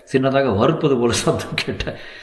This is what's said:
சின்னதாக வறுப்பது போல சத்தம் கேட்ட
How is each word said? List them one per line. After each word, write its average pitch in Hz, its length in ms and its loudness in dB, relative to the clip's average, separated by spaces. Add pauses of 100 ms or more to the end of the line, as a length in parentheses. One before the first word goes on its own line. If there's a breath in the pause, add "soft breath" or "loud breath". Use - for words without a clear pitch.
(120)
சின்னதாக 131 440 2
வறுப்பது 139 400 2
போல 117 160 2
சத்தம் - 420 -2
கேட்ட - 420 -6 (260 loud breath)